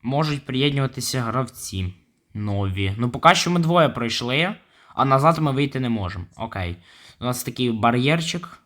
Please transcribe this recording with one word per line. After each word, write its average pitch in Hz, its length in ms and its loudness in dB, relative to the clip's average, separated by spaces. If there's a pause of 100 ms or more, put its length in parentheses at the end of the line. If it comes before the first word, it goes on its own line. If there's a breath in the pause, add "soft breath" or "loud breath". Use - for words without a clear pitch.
можуть 143 440 -2
приєднуватися 131 760 -2
гравці 110 720 -4 (400)
нові. 101 640 -2
Ну, 120 120 -2
поки 139 260 6
що 175 160 0
ми 175 80 2
двоє 165 300 4
пройшли, 120 680 -4 (400 soft breath)
а 131 100 2
назад 139 320 4
ми 156 140 2
вийти 135 280 0
не 127 100 -2
можемо. 92 360 -4 (120)
Окей. 95 400 -6 (420 loud breath)
У - 60 -8
нас 123 180 -4
такий 123 280 -2
бар'єрчик. 127 960 0